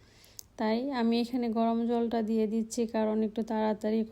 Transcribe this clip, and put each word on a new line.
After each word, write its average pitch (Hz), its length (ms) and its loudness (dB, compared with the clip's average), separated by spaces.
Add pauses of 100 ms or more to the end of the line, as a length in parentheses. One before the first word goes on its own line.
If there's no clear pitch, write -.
(560)
তাই 233 340 0
আমি 233 300 2
এখানে 240 280 -2
গরম 226 400 2
জলটা 233 340 0
দিয়ে 220 240 2
দিচ্ছি, 226 400 -2
কারণ 220 360 0
একটু 220 200 -2
তাড়াতাড়ি 214 680 0